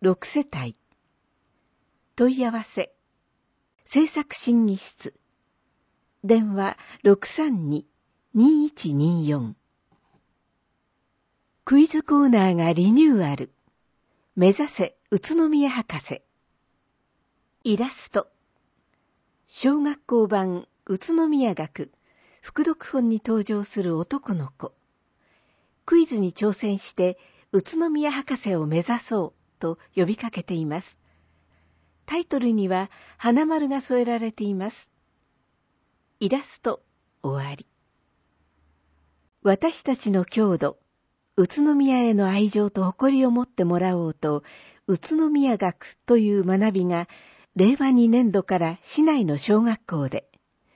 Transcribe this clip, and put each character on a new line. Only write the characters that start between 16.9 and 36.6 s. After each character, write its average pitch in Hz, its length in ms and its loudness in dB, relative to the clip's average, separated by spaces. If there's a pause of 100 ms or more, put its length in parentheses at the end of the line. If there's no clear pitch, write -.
イ 214 140 0
ラ 247 120 -4
ス - 220 -20
ト。 - 160 -4 (1200)
小 277 320 0
学 285 260 -4
校 226 220 0
版、 185 400 -4 (180)
宇 190 140 -4
都 330 300 -2
宮 262 240 0
学、 156 380 -10 (500)
副 - 240 -4
読 320 260 -6
本 247 160 0
に 226 180 -2
登 220 180 -2
場 208 200 -4
す 208 180 -8
る 170 160 -2
男 220 360 -6
の 143 240 -8
子。 - 160 -16 (1120)
ク 339 140 4
イ 330 60 4
ズ 233 140 -4
に 180 140 -2
挑 208 180 -2
戦 202 260 -4
し - 160 -16
て、 180 240 -2 (360)
宇 190 80 2
都 330 280 -4
宮 294 220 -2
博 277 240 -6
士 202 200 -4
を 156 100 -2
目 156 120 -2
指 233 220 -2
そ 196 340 -6
う - 260 -20
と 165 200 -6 (160)
呼 185 80 0
び 196 140 -2
か 226 120 -10
け 175 140 -10
て - 100 -10
い 160 120 -4
ま 156 160 -6
す。 - 180 -20 (1040)
タ 320 140 -6
イ 339 60 -4
ト 277 140 -4
ル 233 140 0
に 202 160 0
は 185 200 -2 (280)
花 240 280 2
丸 311 220 -2
が 269 140 -4
添 247 220 -2
え - 20 -6
ら 233 120 -2
れ 226 140 -8
て 220 140 -10
い 202 80 -4
ま 196 180 -6
す。 - 180 -20 (1300)
イ 196 80 -2
ラ 269 120 -2
ス - 200 -20